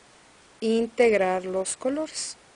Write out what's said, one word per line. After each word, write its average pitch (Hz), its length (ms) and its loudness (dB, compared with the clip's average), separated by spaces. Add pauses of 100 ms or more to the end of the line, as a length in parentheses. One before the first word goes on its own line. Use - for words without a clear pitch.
(580)
integrar 220 840 2
los 185 320 -4
colores, 294 600 -6 (200)